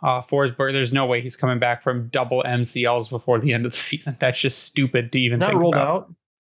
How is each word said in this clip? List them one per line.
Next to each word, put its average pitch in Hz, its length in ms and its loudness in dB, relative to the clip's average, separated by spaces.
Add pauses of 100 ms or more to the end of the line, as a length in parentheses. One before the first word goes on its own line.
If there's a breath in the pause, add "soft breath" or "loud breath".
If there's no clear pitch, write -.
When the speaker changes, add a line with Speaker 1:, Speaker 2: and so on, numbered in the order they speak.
Speaker 1:
Uh, 127 180 0
Forsberg, 135 540 0
there's 131 180 0
no 139 140 2
way 120 160 0
he's 123 120 -10
coming 127 240 0
back 120 240 0
from 123 260 -2
double 127 360 -2
M 123 220 0
C 120 180 -2
Ls 120 240 0
before 120 320 0
the 123 140 2
end 120 100 -2
of 120 80 -4
the - 60 -2
season. - 420 -4
That's 127 180 0
just - 260 -2
stupid 127 480 0
to 135 80 2
even 123 180 2
Speaker 2:
Not 180 100 2
Speaker 1:
think 202 120 2
Speaker 2:
ruled 170 140 4
Speaker 1:
about. - 140 4
Speaker 2:
out. 185 260 -4 (260)